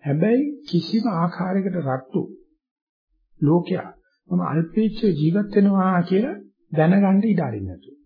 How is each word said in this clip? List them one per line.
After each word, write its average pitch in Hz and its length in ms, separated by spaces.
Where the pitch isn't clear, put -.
හැබැයි 196 380
කිසිම 208 460
ආකාරයකට 185 680
රට්ටු 135 440
ලෝකයා 170 480
මම 180 120
අල්පේච්ඡව 185 720
ජීවත් 165 380
වෙනවා 190 500
කියලා 196 340
දැනගන්න 190 540
ඉඩ 202 180
අරින්න 110 260
නැතුව. - 280